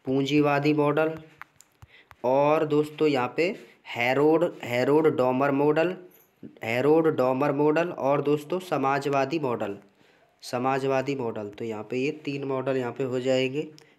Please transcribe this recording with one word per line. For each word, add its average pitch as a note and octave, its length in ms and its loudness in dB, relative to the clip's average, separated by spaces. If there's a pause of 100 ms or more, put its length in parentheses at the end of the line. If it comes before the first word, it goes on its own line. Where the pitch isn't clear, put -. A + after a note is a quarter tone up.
पूंजीवादी C#3+ 720 2
मॉडल D3+ 440 0 (1080)
और D3 420 2
दोस्तों D3+ 420 0
यहाँ B2 280 0
पे F3+ 380 -4 (140)
हैरोड, D3+ 720 2
हैरोड C3 540 2
डॉमर B2+ 340 2
मॉडल, D3+ 460 2 (680)
हैरोड C#3+ 520 4
डॉमर C3 360 2
मॉडल D3+ 360 2
और C#3+ 340 0
दोस्तों D3 360 -2
समाजवादी C#3 800 -2
मॉडल, A2 380 -4 (680)
समाजवादी C3+ 720 -2
मॉडल। A2 340 -6
तो G2+ 160 -12
यहाँ G#2+ 180 -8
पे B2 140 -8
ये C3+ 140 -2
तीन C#3+ 340 -8
मॉडल C3+ 320 -2
यहाँ B2 160 -4
पे C3+ 120 -6
हो B2+ 160 -4
जाएंगे, C3 480 0 (300)